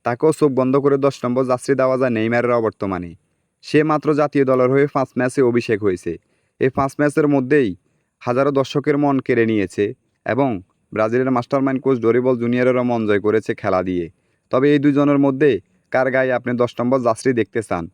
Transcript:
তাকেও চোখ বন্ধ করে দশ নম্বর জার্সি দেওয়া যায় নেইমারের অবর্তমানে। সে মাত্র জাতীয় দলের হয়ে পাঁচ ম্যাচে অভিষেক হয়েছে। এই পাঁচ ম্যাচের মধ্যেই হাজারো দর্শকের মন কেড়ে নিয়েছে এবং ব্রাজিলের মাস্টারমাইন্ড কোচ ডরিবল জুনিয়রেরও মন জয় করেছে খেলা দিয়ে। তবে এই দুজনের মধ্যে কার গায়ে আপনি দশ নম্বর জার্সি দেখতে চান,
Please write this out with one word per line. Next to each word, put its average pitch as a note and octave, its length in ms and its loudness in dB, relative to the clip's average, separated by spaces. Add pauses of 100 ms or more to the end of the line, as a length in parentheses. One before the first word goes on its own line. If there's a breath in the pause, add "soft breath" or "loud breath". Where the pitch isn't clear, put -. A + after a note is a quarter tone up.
তাকেও D3+ 340 0
চোখ D3+ 200 2
বন্ধ C3 160 0 (100)
করে C#3 140 4
দশ C3+ 260 0
নম্বর B2+ 240 -2
জার্সি B2+ 320 -2
দেওয়া C3 180 2
যায় B2+ 180 0
নেইমারের A#2+ 440 0
অবর্তমানে। F#2+ 500 -4 (540)
সে D3 160 2 (100)
মাত্র D3+ 180 0 (120)
জাতীয় C#3+ 240 0
দলের B2+ 260 2
হয়ে C#3 240 2
পাঁচ C3 220 -2
ম্যাচে B2+ 240 -2 (100)
অভিষেক A#2+ 320 -2
হয়েছে। F#2 300 -2 (480)
এই B2+ 160 0
পাঁচ C3+ 200 -2
ম্যাচের D3 320 0
মধ্যেই C#3 400 2 (540)
হাজারো C3 360 0
দর্শকের C#3+ 400 -2
মন C#3+ 180 2 (100)
কেড়ে A#2 200 2
নিয়েছে G#2 380 -2 (420)
এবং B2+ 220 0 (440)
ব্রাজিলের A#2 440 0
মাস্টারমাইন্ড C3+ 460 -2
কোচ C3+ 220 2
ডরিবল B2 380 2
জুনিয়রেরও B2 420 0
মন A#2+ 220 -2
জয় G2+ 200 2
করেছে G#2+ 280 0
খেলা F#2 340 0
দিয়ে। F2 180 -4 (460)
তবে C3 200 2
এই C#3+ 120 2
দুজনের C#3+ 340 2
মধ্যে C#3 320 2 (420)
কার C3 220 0
গায়ে C3 240 0
আপনি B2 140 -4 (100)
দশ A#2+ 140 0
নম্বর B2 300 0
জার্সি A#2 240 0 (100)
দেখতে A2 280 -4
চান, F2 260 -4